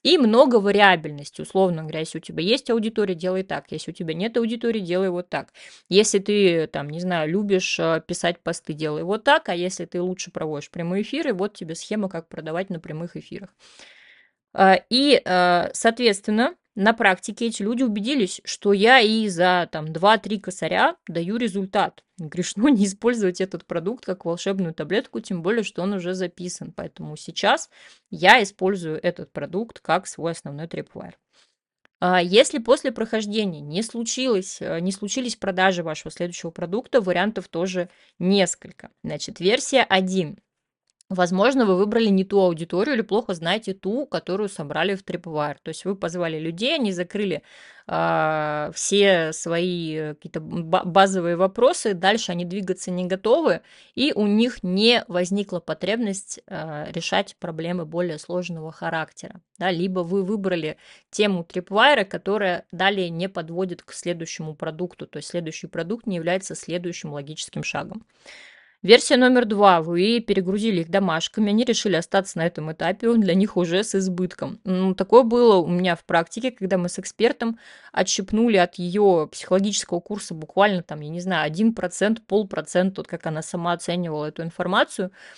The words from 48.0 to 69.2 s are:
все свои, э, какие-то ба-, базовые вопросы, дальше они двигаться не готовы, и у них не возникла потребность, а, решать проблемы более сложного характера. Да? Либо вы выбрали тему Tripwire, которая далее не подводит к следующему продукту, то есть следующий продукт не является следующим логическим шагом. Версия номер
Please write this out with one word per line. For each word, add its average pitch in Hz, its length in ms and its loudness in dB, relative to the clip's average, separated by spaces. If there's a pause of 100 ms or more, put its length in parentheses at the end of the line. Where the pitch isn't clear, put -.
все 190 580 2
свои, 170 640 -4
э, 151 200 -6
какие-то - 240 -12
ба-, 165 440 -2
базовые 185 520 4
вопросы, 208 580 2
дальше 190 380 0
они 175 120 -4
двигаться 185 460 -6
не 180 160 -4
готовы, 214 560 0 (320)
и 277 220 0
у 208 100 0
них 220 380 2
не 208 440 2
возникла 180 520 -2
потребность, 196 880 -6
а, 156 440 -10
решать 180 480 -2
проблемы 170 460 -6
более 175 320 -4
сложного 170 540 -8
характера. 165 720 -8 (180)
Да? 175 100 -2
Либо 185 300 -2
вы 180 240 -2
выбрали 180 540 -4 (340)
тему 196 360 0
Tripwire, 214 580 2
которая 190 640 -4
далее 185 400 0
не 170 180 -6
подводит 175 540 -8
к - 100 -20
следующему 165 640 -8
продукту, 160 500 -8
то - 120 -16
есть - 120 -14
следующий 170 380 -8
продукт 170 400 -8
не 190 80 -2
является 175 400 -4
следующим 170 580 -8
логическим 147 480 -10
шагом. - 460 -8 (800)
Версия 240 320 8
номер 247 280 6